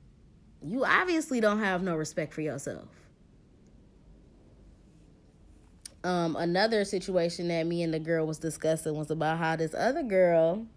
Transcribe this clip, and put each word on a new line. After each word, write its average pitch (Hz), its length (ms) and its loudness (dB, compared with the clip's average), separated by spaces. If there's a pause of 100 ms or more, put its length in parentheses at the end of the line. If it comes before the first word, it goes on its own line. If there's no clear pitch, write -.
(600)
you 208 220 -2
obviously 320 560 2
don't 214 200 4
have 190 240 2
no 180 120 0
respect 156 380 -4
for 156 80 -8
yourself. - 460 -6 (3250)
Um, 175 320 0
another 196 500 2
situation 180 640 -2
that 165 180 0
me 170 160 -2
and 165 100 -2
the 160 60 -2
girl 160 260 0
was 156 140 -6
discussing 160 560 -2
was 151 160 -4
about 156 260 0
how 165 180 0
this 160 180 -4
other 269 300 0
girl 185 640 4 (120)